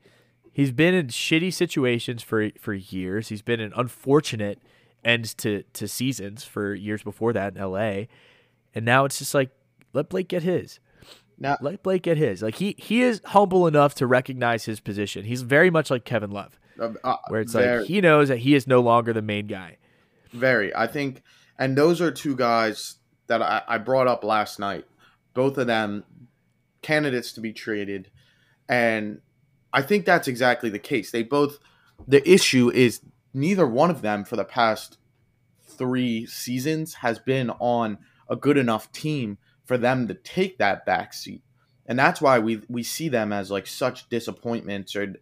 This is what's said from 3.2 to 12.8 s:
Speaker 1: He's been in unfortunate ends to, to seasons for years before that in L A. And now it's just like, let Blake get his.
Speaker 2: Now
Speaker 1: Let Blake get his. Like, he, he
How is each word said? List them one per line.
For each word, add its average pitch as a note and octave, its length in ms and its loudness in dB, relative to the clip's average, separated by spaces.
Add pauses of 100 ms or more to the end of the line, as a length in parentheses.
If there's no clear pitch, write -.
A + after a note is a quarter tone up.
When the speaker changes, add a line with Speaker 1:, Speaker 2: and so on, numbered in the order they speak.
Speaker 1:
He's G#2+ 120 -10
been A#2 200 -2
in G#2+ 160 -8
unfortunate A#2+ 840 -2 (440)
ends A#2 300 2
to, G#2 300 -4 (100)
to G#2+ 140 -8
seasons A2+ 560 -6
for G2+ 320 -6
years G#2 260 -8
before A2 320 -4
that G2 220 -4
in G2 40 -12
L F#2+ 160 -6
A. G#2 320 -4 (680)
And A2+ 100 -6
now B2+ 200 4
it's C#3 120 -4
just - 160 -8
like, C3+ 160 2 (440)
let D3 160 -2
Blake F#3 180 -4
get F3+ 160 -4
his. E3+ 360 -4 (600)
Speaker 2:
Now C#3+ 200 -2
Speaker 1:
Let D3+ 220 -6
Blake F#3 220 0
get E3 140 2
his. G#2+ 260 0
Like, A2 100 -2
he, G3 240 -4
he A#3 240 0